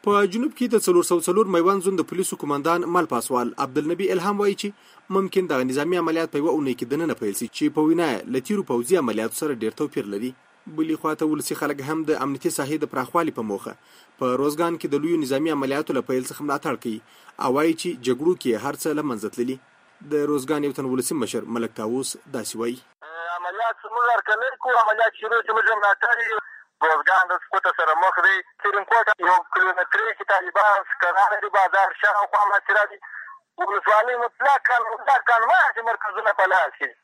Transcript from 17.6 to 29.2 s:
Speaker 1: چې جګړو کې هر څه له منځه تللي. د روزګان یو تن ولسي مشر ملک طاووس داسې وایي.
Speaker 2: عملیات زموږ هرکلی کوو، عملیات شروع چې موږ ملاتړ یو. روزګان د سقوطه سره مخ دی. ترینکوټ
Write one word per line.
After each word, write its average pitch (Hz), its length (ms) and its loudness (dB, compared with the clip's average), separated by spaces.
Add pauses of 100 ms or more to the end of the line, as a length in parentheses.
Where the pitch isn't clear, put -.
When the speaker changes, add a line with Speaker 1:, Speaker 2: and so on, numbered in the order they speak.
Speaker 1:
چې 175 80 -4 (160)
جګړو 127 360 2
کې 123 100 0 (120)
هر 139 180 -4
څه - 60 -4 (100)
له 151 120 -4
منځه 107 260 -4
تللي. 127 220 -4 (540)
د - 20 -2 (180)
روزګان 147 320 -2
یو 143 160 -4
تن 135 60 -6 (100)
ولسي 131 200 -2 (100)
مشر 110 320 -6
ملک 117 140 -4 (100)
طاووس 123 360 -4 (160)
داسې 113 220 -8
وایي. 117 220 -4 (600)
Speaker 2:
عملیات 185 380 -4 (100)
زموږ 220 200 0 (100)
هرکلی 254 500 0
کوو، 240 180 4
عملیات 214 380 2
شروع 220 240 2
چې 220 100 -4
موږ 226 100 2 (160)
ملاتړ 208 340 2 (180)
یو. 220 100 -2 (420)
روزګان 160 440 4
د 180 140 0
سقوطه - 340 0
سره 156 220 2
مخ 180 240 4
دی. 190 140 4 (260)
ترینکوټ 208 440 2 (200)